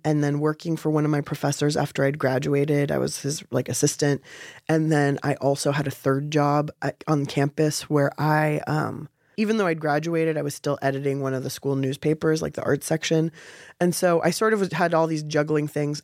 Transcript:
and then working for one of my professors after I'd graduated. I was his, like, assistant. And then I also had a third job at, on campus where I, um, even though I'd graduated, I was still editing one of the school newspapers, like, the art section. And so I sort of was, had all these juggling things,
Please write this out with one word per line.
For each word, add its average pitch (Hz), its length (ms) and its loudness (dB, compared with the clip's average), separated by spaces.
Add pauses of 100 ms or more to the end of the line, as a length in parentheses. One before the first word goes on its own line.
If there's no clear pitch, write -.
and 151 200 2
then 143 160 0
working 156 380 -2
for 160 120 -2
one 151 160 2
of 151 60 0
my 143 100 0
professors 147 560 -2
after 147 280 0
I'd 143 120 0
graduated. 143 720 0
I 143 60 0
was 135 240 -2
his, 147 300 -6
like, 123 180 -2
assistant. 143 520 0 (460)
And 160 240 2
then 143 300 2
I 143 140 0
also 139 360 0
had 143 140 -2
a 135 60 -4
third 139 400 -2
job 147 400 2 (100)
at, - 260 -6
on 147 200 2
campus 147 600 0
where 143 320 2
I, 151 460 2
um, 143 440 -4 (280)
even 220 200 0
though 202 80 2
I'd 165 140 0
graduated, 156 580 0
I 147 40 -2
was 143 120 -4
still 143 280 -2
editing 139 400 0
one 135 120 -2
of 131 100 -4
the 135 60 -6
school 139 260 -4
newspapers, 156 680 0
like, 151 120 -4
the - 100 -6
art 139 200 0
section. 160 480 0 (480)
And 175 160 2
so 170 260 2
I 165 80 2
sort 220 240 2
of 208 60 2
was, 185 120 -2
had 170 220 2
all 165 140 4
these 156 160 -4
juggling 151 440 0
things, 147 360 -4